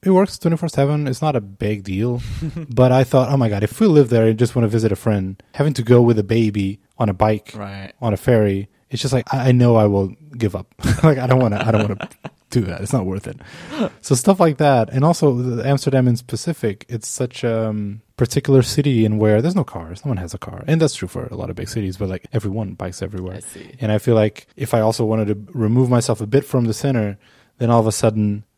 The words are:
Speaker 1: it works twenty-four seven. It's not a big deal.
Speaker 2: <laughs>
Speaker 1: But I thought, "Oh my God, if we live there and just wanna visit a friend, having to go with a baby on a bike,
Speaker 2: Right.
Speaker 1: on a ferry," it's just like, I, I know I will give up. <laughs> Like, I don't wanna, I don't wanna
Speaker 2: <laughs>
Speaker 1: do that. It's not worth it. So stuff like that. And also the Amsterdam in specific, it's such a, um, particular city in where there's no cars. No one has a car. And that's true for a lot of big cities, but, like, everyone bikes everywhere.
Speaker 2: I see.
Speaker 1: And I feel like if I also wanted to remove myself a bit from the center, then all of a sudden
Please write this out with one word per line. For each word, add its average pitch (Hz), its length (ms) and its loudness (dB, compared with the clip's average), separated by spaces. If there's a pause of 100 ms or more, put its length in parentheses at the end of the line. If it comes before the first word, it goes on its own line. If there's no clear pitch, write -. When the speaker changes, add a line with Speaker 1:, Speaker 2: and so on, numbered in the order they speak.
Speaker 1:
it 190 100 0
works 190 280 2
twenty-four 170 300 -2
seven. 147 400 0
It's 127 120 -6
not 151 140 0
a 123 60 0
big 101 420 -6
deal. 113 400 -4 (240)
Speaker 2:
<laughs> 156 240 -10
Speaker 1:
But 127 220 4
I 135 100 4
thought, 127 300 2
"Oh 139 40 0
my 120 120 2
God, 101 160 0
if - 160 -6
we 220 80 4
live 147 220 6
there 113 180 4
and 110 100 0
just 123 160 0
wanna 117 140 2
visit 110 240 0
a 98 40 -2
friend, 98 460 -4 (120)
having 143 200 0
to 131 80 -6
go 120 180 6
with 117 200 4
a - 20 -2
baby 104 560 -2 (200)
on 113 100 0
a 101 60 0
bike, 107 420 0
Speaker 2:
Right. 98 440 -14
Speaker 1:
on 117 140 -2
a - 20 -4
ferry," 104 520 0 (220)
it's - 120 -8
just 131 100 -4
like, 123 220 -2
I, 131 140 0
I 127 40 6
know 123 220 6
I 107 120 4
will 98 280 0 (240)
give 110 160 -4
up. 95 240 -12
<laughs> - 240 -2
Like, 151 160 4
I 131 80 -4
don't 127 140 4
wanna, 104 260 0
I 117 60 2
don't 107 160 2
wanna - 200 -8 (200)
Speaker 2:
<laughs> - 220 -20
Speaker 1:
do 123 100 0 (100)
that. 87 100 -10
It's 101 120 -6
not 110 140 -2
worth 95 200 -6
it. - 120 -14 (640)
So - 140 0
stuff 185 240 2
like 160 200 2
that. 131 360 4
And 131 100 0
also 156 300 2
the 123 320 -4
Amsterdam 135 400 2
in 120 100 4
specific, 120 720 -6
it's 113 200 -10
such - 340 -8
a, 113 260 -2
um, 107 320 -8 (160)
particular 135 460 4
city 131 420 0
in 107 140 0
where 107 240 4
there's 180 140 0
no 156 80 0
cars. 87 400 -14
No 143 60 -4
one 107 80 -4
has 90 140 -10
a 98 60 -12
car. - 300 -14
And 160 120 2
that's 156 140 2
true - 140 -10
for - 180 -8
a - 80 -12
lot - 160 -8
of 90 60 -8
big - 120 -8
cities, 95 280 -6
but, 98 120 -6
like, 92 240 -8
everyone 104 420 -4
bikes 92 280 -10
everywhere. 92 360 -8
Speaker 2:
I - 20 -14
see. - 400 -20
Speaker 1:
And 107 100 -2
I 107 80 2
feel 117 160 2
like 107 400 2
if 120 200 -4
I 117 60 4
also 110 240 0
wanted 110 220 -2
to 104 100 -2 (220)
remove 120 320 2
myself 123 300 0
a 113 60 -6
bit 135 180 2
from 120 220 0
the 110 80 -2
center, 110 440 -2 (400)
then 117 120 -2
all 117 100 6
of 110 80 2
a 107 40 0
sudden 104 520 -2 (140)